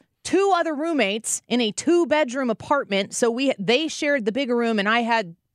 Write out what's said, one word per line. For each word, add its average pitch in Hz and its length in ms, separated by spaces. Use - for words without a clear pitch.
two 392 320
other 330 200
roommates 254 720
in 240 140
a 220 100
two-bedroom 294 800
apartment. 202 640
So 233 180
we, 254 260
they 240 300
shared 285 380
the 220 60
bigger 247 240
room, 233 240
and 196 80
I 226 140
had 226 340